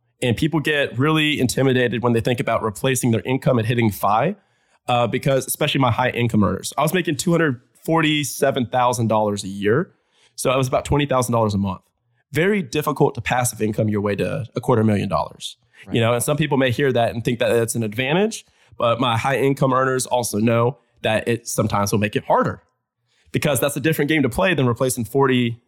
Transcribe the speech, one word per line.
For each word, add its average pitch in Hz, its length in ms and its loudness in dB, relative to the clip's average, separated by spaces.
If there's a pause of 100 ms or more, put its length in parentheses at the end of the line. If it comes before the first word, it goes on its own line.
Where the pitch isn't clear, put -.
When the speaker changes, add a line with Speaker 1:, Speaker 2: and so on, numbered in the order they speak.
(220)
Speaker 1:
And 123 140 2
people 156 240 0
get 143 380 -2
really 151 400 2
intimidated 127 640 0
when 120 120 2
they 113 80 0
think 123 180 -2
about 117 220 -2
replacing 123 480 -2
their 113 100 2
income 131 380 0
and 107 100 -2
hitting 117 220 2
fi, 110 440 0 (540)
uh, 120 180 2
because 131 400 0
especially - 340 -2
my 127 100 4
high 127 180 0
income 117 340 0
earners. 92 360 -2
I 135 40 2
was 165 120 0
making 170 220 -2
two 175 160 0
hundred 160 280 2 (240)
forty-seven 147 840 0
thousand 123 420 2
dollars 104 360 0
a 92 40 -8
year. 104 440 0 (440)
So - 140 -2
it 127 60 2
was 127 120 0
about 135 180 -2
twenty 143 180 0
thousand 127 280 0
dollars 110 200 2
a 101 60 0
month. 95 240 -4 (500)
Very 185 300 2
difficult 147 540 0
to - 40 -10
passive 123 400 -2
income 107 300 0
your 104 100 0
way 101 160 -2
to 101 380 -4
a 120 60 -4
quarter 113 220 2
million 104 280 2
dollars. - 480 -6 (280)
Speaker 2:
Right. - 100 -4
Speaker 1:
You 117 40 2
know, 117 140 4
and 117 80 0
some 147 160 -2
people 151 180 0
may 131 140 2
hear 135 220 0
that 117 220 0
and 113 80 -8
think 123 180 -2
that 113 120 2
it's 117 220 0
an 117 80 -2
advantage, 131 640 -2 (320)
but 117 200 2
my 120 200 0
high 135 180 0
income 139 380 2
earners 131 320 0
also 123 320 -2
know 117 400 2 (240)
that 110 260 -2
it 117 180 -2
sometimes 101 460 -2
will 110 60 2
make 107 180 -2
it 117 80 -4
harder, 165 380 0 (680)
because 139 300 -2
that's 143 160 -2
a 143 40 -6
different 151 280 0
game 156 140 2
to 131 80 2
play 190 240 0
than 139 120 0
replacing 123 380 -2
forty 123 640 0